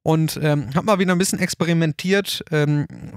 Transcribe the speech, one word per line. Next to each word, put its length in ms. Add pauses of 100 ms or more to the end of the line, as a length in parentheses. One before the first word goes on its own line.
Und, 380
ähm, 320
hab 120
mal 160
wieder 120
ein 60
bisschen 220
experimentiert. 1120
Ähm, 340 (300)